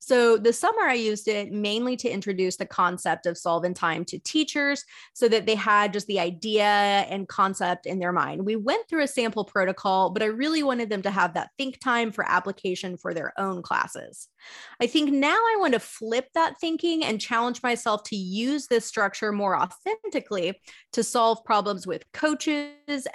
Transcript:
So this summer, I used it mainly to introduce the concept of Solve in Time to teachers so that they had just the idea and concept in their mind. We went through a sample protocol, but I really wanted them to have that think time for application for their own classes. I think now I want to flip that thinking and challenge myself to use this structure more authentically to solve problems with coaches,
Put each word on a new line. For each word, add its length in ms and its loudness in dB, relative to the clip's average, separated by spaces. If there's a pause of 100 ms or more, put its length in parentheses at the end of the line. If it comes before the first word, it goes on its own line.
So 360 6
this 200 4
summer, 260 2
I 100 4
used 340 -2
it 240 -2
mainly 460 -2
to 120 -2
introduce 460 -2
the 100 -6
concept 600 0
of 120 -2
Solve 280 0
in 80 0
Time 320 -2
to 140 -10
teachers 640 -2 (280)
so 140 2
that 180 2
they 100 2
had 360 4
just 160 -4
the 140 0
idea 420 0
and 640 2
concept 580 0
in 140 -4
their 140 0
mind. 320 0
We 100 0
went 320 -2
through 160 0
a 40 0
sample 360 -2
protocol, 640 2
but 140 -2
I 40 2
really 360 0
wanted 260 0
them 120 -2
to 100 -2
have 220 2
that 240 -4
think 240 -6
time 320 0
for 140 -2
application 720 -2
for 160 -6
their 240 -6
own 240 -4
classes. 680 -6 (500)
I 80 2
think 240 2
now 240 4
I 240 2
want 140 2
to 80 2
flip 520 -4
that 280 0
thinking 420 0
and 160 -2
challenge 420 -2
myself 440 0
to 100 -8
use 520 -2
this 180 2
structure 480 -2
more 240 0
authentically 1040 -4 (320)
to 100 0
solve 400 2
problems 420 0
with 280 -8
coaches, 1000 -4